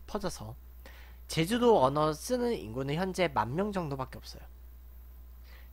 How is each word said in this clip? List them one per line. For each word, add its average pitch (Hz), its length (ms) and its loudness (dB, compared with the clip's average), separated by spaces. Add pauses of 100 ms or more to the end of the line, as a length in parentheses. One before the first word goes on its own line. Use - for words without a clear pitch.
퍼져서 170 500 -4 (760)
제주도 214 520 6
언어 147 300 6
쓰는 240 420 0
인구는 135 420 -2
현재 180 340 2
만 113 260 0
명 202 160 0
정도밖에 139 460 -4
없어요. - 260 -14 (1300)